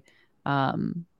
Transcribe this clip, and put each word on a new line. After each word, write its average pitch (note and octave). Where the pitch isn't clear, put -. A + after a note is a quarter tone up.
um, C#3